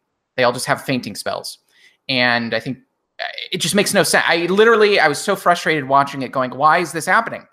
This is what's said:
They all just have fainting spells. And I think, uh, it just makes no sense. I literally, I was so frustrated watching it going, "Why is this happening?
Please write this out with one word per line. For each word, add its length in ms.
They 80
all 100
just 140
have 180
fainting 300
spells. 420
And 460
I 80
think, 160
uh, 60
it 80
just 160
makes 200
no 80
sense. 260
I 160
literally, 560
I 80
was 80
so 180
frustrated 540
watching 320
it 120
going, 180
"Why 280
is 140
this 140
happening? 460